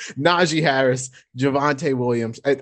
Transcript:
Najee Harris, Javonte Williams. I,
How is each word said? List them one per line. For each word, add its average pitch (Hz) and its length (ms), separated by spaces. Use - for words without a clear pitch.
Najee 165 420
Harris, 135 480
Javonte 139 580
Williams. 120 480
I, 139 180